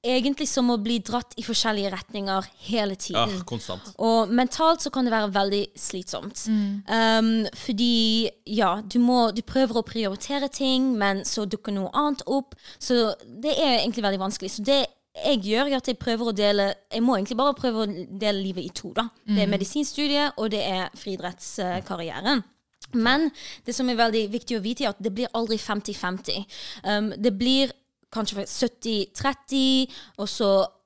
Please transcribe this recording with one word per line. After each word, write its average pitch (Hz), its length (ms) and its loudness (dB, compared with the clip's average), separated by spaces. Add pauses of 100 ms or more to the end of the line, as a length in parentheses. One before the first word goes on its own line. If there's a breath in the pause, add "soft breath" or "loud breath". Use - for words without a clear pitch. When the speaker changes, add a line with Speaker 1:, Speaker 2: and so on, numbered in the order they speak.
Speaker 1:
egentlig 254 440 0
som 247 220 2
å 233 80 4
bli 226 200 0
dratt 240 380 -6
i 233 60 -10
forskjellige 208 500 0
retninger 196 540 -4 (120)
hele 202 380 -2
tiden. - 400 0
Speaker 2:
Ja, 92 80 -6
konstant. 101 380 -8 (160)
Speaker 1:
Og 226 300 4
mentalt 254 540 4
så 285 80 -4
kan 262 140 0
det 233 80 2
være 214 200 0
veldig 202 340 2 (100)
slitsomt. - 720 -6
Speaker 3:
Mm. 202 400 0
Speaker 1:
Um, 226 680 4
fordi, 226 760 2 (180)
ja, 202 340 2
du 214 180 -2
må, 240 360 6
du 233 80 -4
prøver 262 340 2
å 226 80 2
prioritere 226 640 -2
ting, 262 500 2
men 196 260 0
så 214 220 -2
dukker 208 260 -6
noe 196 220 -2
annet 294 320 0
opp. 269 280 -2 (240 loud breath)
Så 233 360 2 (260)
det 294 180 0
er 262 220 4
egentlig 233 240 -2
veldig 196 160 0
vanskelig. 190 300 -4
Så 214 140 -6
det 277 220 4 (380)
jeg 226 180 2
gjør, 220 260 2
er 277 80 0
at 254 120 -2
jeg 247 100 -2
prøver 233 320 -2
å - 40 -4
dele, 202 400 2 (160)
jeg 226 120 -2
må 240 140 4
egentlig 208 200 -2
bare 277 160 2
prøve 233 300 -2
å 190 360 -6
dele 208 220 0
livet 185 240 -4
i - 40 -8
to, - 260 -10
da. - 140 -2 (180)
Det 208 160 4
er 196 40 4
Speaker 3:
Mm. 196 40 0
Speaker 1:
medisinstudiet, 285 880 0
og 214 120 -2
det 208 140 -2
er 185 240 -2 (600)
friidrettskarrieren. 185 920 -4 (500)
Men 254 380 4 (360 loud breath)
det 240 80 -4
som 254 160 0
er 240 60 0
veldig 226 340 4
viktig 233 280 -4
å 190 40 -4
vite, 240 220 -4
er 220 100 2
at - 80 -14
det 208 120 -2
blir 240 200 -4
aldri 226 240 0
femti 208 360 -4
femti. 185 460 -6 (440 loud breath)
Um, 208 360 0
det 196 180 2
blir 262 320 4 (420)
kanskje 214 220 -4
for 202 160 -6
sytti 226 640 -2
tretti, 262 760 2 (300 loud breath)
og 202 100 -4
så 196 380 4 (200)